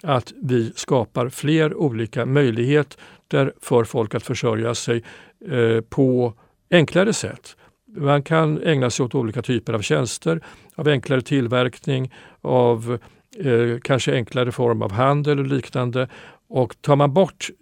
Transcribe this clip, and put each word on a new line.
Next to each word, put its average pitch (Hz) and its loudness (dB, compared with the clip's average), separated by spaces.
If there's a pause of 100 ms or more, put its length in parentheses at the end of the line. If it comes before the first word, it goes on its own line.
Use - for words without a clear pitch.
att 139 -2
vi 123 0
skapar 127 -2
fler 156 0
olika 117 -2
möjligheter 139 0
för 120 2
folk 117 -4
att 113 -4
försörja 117 -2
sig, 117 -2 (460)
eh, 113 2
på 123 0 (360)
enklare 175 4
sätt. - -10 (400)
Man 143 2
kan 160 0
ägna 139 2
sig 135 -2
åt 117 -4
olika 117 -2
typer 120 -2
av 107 -2
tjänster, 151 -2 (340)
av 151 -2
enklare 131 0
tillverkning, 127 -2 (280)
av, 120 0 (400)
eh, 120 0
kanske 139 0
enklare 123 -2
form 117 0
av 104 -4
handel 139 2
och 135 -2
liknande. 127 -2 (400)
Och - -2
tar 147 4
man 143 4
bort - 0 (120)